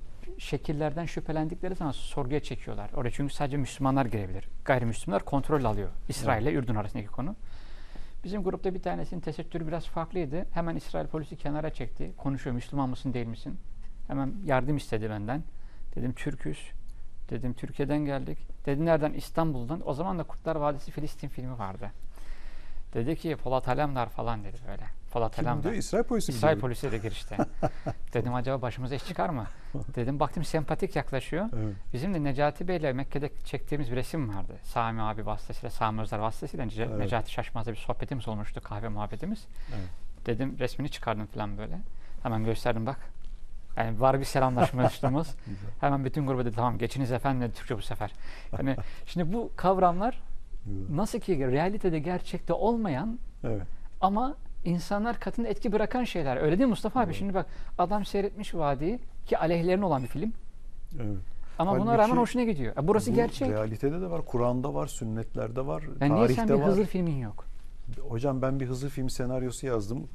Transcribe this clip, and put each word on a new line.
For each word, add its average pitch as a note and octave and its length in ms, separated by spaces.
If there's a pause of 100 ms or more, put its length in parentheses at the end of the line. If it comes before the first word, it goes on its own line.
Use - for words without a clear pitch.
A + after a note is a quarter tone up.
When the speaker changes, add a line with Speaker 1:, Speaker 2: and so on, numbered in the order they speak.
(380)
Speaker 1:
şekillerden D3+ 680
şüphelendikleri D#3+ 680
zaman D#3 160
sorguya C#3 480
çekiyorlar. A2+ 560
Oraya B2 160
çünkü C#3 220
sadece C#3+ 240
Müslümanlar C3+ 480
girebilir. G2+ 420 (180)
Gayrimüslimler C3 600
kontrol D3 380
alıyor. G2+ 260 (200)
İsrail A#2+ 340
ile C#3+ 80
Speaker 2:
Evet. C#3+ 120
Speaker 1:
Ürdün A2+ 120
arasındaki G#2+ 320
konu. D#3 280 (880)
Bizim G3 200
grupta F#3 300
bir F#3 80
tanesinin E3+ 400
tesettürü D#3+ 460
biraz D#3+ 200
farklıydı. E3 640
Hemen E3 220
İsrail D3+ 320
polisi D#3 300
kenara D3+ 320
çekti. - 480
Konuşuyor, C3+ 380
"Müslüman C3+ 340
mısın, B2 240
değil A#2+ 140
misin?" - 300 (500)
Hemen C#3 260 (120)
yardım C#3 320
istedi A2 320
benden. G#2+ 340 (520)
Dedim, B2 180
"Türküz." D3+ 440 (720)
Dedim, B2 240
"Türkiye'den C#3+ 460
geldik." C#3+ 380 (280)
Dedi, C#3+ 200
"Nereden?" D3+ 280
"İstanbul'dan." D3 760
O D3 40
zaman F3 260
da D3+ 40
Kurtlar - 320
Vadisi D3 360
Filistin D3 360
filmi B2+ 320
vardı. F#2+ 320 (1040)
Dedi B2+ 220
ki, D#3 280
"Polat C3 240
Alemdar" C3 420
falan A2+ 340
dedi - 140 (100)
böyle. G#2 160 (280)
Polat A2+ 240
Speaker 2:
Kim D3+ 120
Speaker 1:
Alemdar. C#3 160
Speaker 2:
diyor? G#3+ 120
İsrail F#3+ 280
polisi A3 280
mi B2+ 40
Speaker 1:
İsrail D3 180
Speaker 2:
diyor? G#2 80
Speaker 1:
polisi B2 300
de A2+ 60
girişte. G#2+ 400 (380)
Speaker 2:
<laughs> - 380
Speaker 1:
Dedim, B2 200
"Acaba B2+ 280
başımıza B2+ 340
iş - 100
çıkar F#3 240
mı?" B2 160 (280)
Speaker 2:
<laughs> - 220
Speaker 1:
Dedim, C3+ 240
baktım D#3 240
sempatik D#3 520
yaklaşıyor. D3 500 (100)
Speaker 2:
Evet. G#2+ 200 (180)
Speaker 1:
Bizim E3 200
de D#3 100
Necati C#3+ 440
Bey'le D#3 260
Mekke'de C#3 360 (160)
çektiğimiz C#3 460
bir B2 40
resim B2+ 340
vardı. G2 240 (100)
Sami A#2 380
abi G#2+ 240
vasıtasıyla, - 440
Sami A2 320
Özer G#2+ 180
vasıtasıyla A#2+ 460
Nece-, G#2+ 240
Speaker 2:
Evet. G#2+ 80
Speaker 1:
Necati G#2 340
Şaşmaz'la A#2 400
bir G2+ 60
sohbetimiz B2 500
olmuştu, G#2 360
kahve A2 260
muhabbetimiz. G#2+ 560 (300)
Speaker 2:
Evet. F#2+ 120 (380)
Speaker 1:
Dedim, A#2+ 340
"Resmini C3 300
çıkardım" G#2+ 360
falan G#2 320
böyle. A2 200 (460)
Hemen A2 220
gösterdim, A2+ 400
bak. C3+ 120 (800)
Yani A2+ 220
var C3 200
bir C#3 60
selamlaşmışlığımız. B2+ 1040
Speaker 2:
<laughs> - 180
Güzel. G#2 240 (100)
Speaker 1:
Hemen C#3 260
bütün C3+ 220
gruba B2 180
dedi, A2 100
"Tamam, A#2 220
geçiniz B2 340
efendim," B2+ 300
dedi A#2 120
Türkçe - 240
bu G#2 40
sefer. - 300 (440)
Hani C3+ 200 (160)
Speaker 2:
<laughs> - 140
Speaker 1:
şimdi E3+ 280
bu A#3 220
kavramlar F#3 640 (440)
Speaker 2:
Güzel. G2 320
Speaker 1:
nasıl G#3+ 220
ki F#3 180 (140)
realitede, E3+ 480
gerçekte F3 540
olmayan A3 640 (240)
Speaker 2:
Evet. A2 180 (400)
Speaker 1:
ama G#3 340 (300)
insanlar G3+ 540
katında A3+ 280
etki G#3 240
bırakan G#3+ 320
şeyler. C#3+ 340
Öyle D#3 200
değil C4 100
mi - 20
Mustafa G#3+ 300
abi? A3+ 60
Speaker 2:
Evet. E3 100
Speaker 1:
Şimdi G3 180
bak, F#3 120 (320)
adam F#3+ 280
seyretmiş G3+ 500
Vadi'yi D#3 440 (260)
ki - 120
aleyhlerine F3 480
olan D3 180
bir G#3+ 40
film. G#3+ 260 (640)
Speaker 2:
Evet. G#2 220 (420)
Speaker 1:
Ama F3 120
buna D#3 80 (120)
Speaker 2:
Halbuki A#3 60
Speaker 1:
rağmen A3+ 200
hoşuna A#3+ 260
gidiyor. C#3 340
E, C#3+ 100
burası G#3+ 240
Speaker 2:
bu G3 40
Speaker 1:
gerçek. A#3+ 340
Speaker 2:
realitede C#3 520
de F#3 80
var, E3 160
Kur'an'da B2 480
var, D3 140
sünnetlerde A2+ 800
var, D#3 180 (180)
Speaker 1:
Ya C#3 60
niye C#3+ 200
sen - 80
Speaker 2:
tarihte A3+ 200
Speaker 1:
bir - 40
Speaker 2:
var. D3 80
Speaker 1:
Hızır G3 180
filmin E3+ 320
yok? A2+ 280 (640)
Speaker 2:
Hocam B2+ 320
ben C3 180
bir B2+ 80
Hızır C3 220
film C3 200
senaryosu B2+ 560
yazdım. A#2+ 500